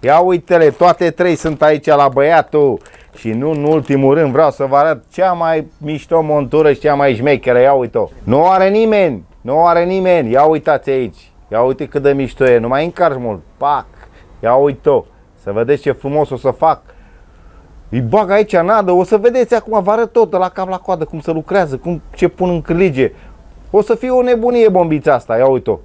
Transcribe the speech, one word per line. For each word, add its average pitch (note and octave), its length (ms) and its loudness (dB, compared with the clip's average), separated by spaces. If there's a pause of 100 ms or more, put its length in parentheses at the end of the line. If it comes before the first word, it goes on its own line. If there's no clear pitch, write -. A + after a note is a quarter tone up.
Ia C#3 180 2
uite-le, F3 520 2
toate F3 400 0
trei F3 240 0
sunt D#3 280 -4
aici D3+ 240 0
la C#3+ 220 4
băiatul. C#3+ 720 0 (360)
Și A2+ 140 -10
nu B2+ 200 -4
în D3 140 -4
ultimul C#3 500 2
rând, D3+ 180 0
vreau D3 180 2
să C3+ 140 -6
vă C3+ 120 0
arăt D3 360 0
cea F#3 200 0
mai D#3+ 340 -2 (120)
mișto D3+ 420 -4
montură D3+ 520 0
și - 80 -2
cea D3 140 0
mai C#3 200 2
șmecheră. B2 460 0
Ia C3+ 120 4
uite-o! A#2+ 360 -2 (160)
Nu C#3+ 240 2
are F#3+ 200 2
nimeni! G3+ 560 0 (160)
Nu D3+ 260 0
are E3+ 180 2
nimeni! F3+ 460 0
Ia C3 120 4
uitați D3+ 480 0
aici! C3 380 -6 (200)
Ia G#2+ 120 -2
uite C3 260 -2
cât C#3+ 160 -6
de C#3 100 2
mișto C3+ 320 -2
e! B2 140 4
Nu A2+ 100 -4
mai C#3 160 -2
încarci E3+ 340 -2
mult! A2 220 -8 (160)
Pac! C#3 300 -4 (540)
Ia A2+ 140 0
uite-o! C#3 500 0 (380)
Să G2+ 100 -10
vedeți A#2 300 -2
ce C#3 100 -2
frumos C#3+ 380 -4
o C3 60 -8
să C3 140 -4
fac! D#3+ 320 -2 (1080)
Îi A#2 120 -6
bag F3+ 300 -2
aici G#3 260 0
nadă, F#3+ 340 0
o F3+ 140 2
să G#3+ 120 -2
vedeți A#3+ 380 0
acum, G#3+ 280 -2
vă F#3 80 -2
arăt A3 220 -2
tot, A3 180 0
de F#3+ 60 -4
la F3+ 120 -2
cap F#3 200 -8
la F#3 100 -8
coadă, F3 260 -6
cum D#3+ 160 -12
se D#3 100 -8
lucrează, D#3+ 460 -4
cum, E3+ 260 -8 (120)
ce F3 140 0
pun F#3 200 -4
în E3+ 140 -2
cârlige. E3 500 0 (580)
O G#3 120 2
să A3+ 120 0
fie B3+ 160 -6
o B3+ 120 2
nebunie A#3+ 460 2
bombița D#3+ 460 0
asta, A#2 220 -4
ia B2+ 100 2
uite-o! B2 380 0